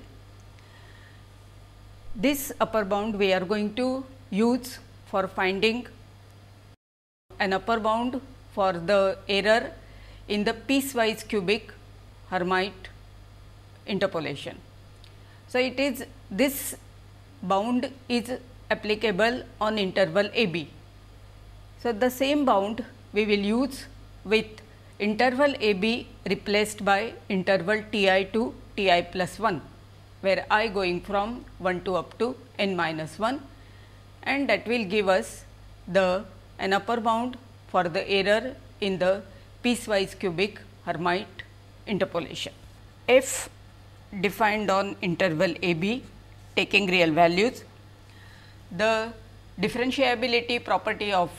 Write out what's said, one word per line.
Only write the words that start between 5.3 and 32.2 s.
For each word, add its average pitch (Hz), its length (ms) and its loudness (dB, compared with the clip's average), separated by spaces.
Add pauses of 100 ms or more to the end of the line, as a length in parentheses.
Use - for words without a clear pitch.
an 196 140 0
upper 226 260 0
bound 233 400 -2 (340)
for 190 200 2
the 190 440 2 (120)
error 208 420 2 (560)
in 208 160 0
the 226 100 0
piecewise 233 720 0
cubic 208 460 -2 (580)
Hermite 185 600 -2 (960)
interpolation. 170 720 -4 (880)
So, - 100 -4
it 254 220 0
is 277 260 -2 (240)
this 262 460 0 (640)
bound 220 500 0 (180)
is 240 220 -2 (380)
applicable 214 760 0 (180)
on 214 160 0
interval 196 560 2
a 226 140 2
b. 160 220 -4 (1120)
So, 240 120 -2
the 247 160 2
same 277 340 2
bound 220 400 2 (300)
we 208 120 2
will 208 140 4
use 226 460 0 (400)
with 214 200 2 (540)
interval 247 600 2
a 214 140 4
b 226 340 0 (200)
replaced 208 560 0
by 202 300 2 (160)
interval 196 520 2 (100)
t 196 180 2
i 190 160 4
to 233 280 -2 (220)
t 190 160 2
i 175 100 6
plus 180 380 -4
one, 202 220 0 (600)
where 190 300 0
I 214 160 4
going 180 340 0
from 208 440 -4 (120)
one 180 280 -2
to 185 100 -2
up 165 240 -6
to 240 160 -2 (240)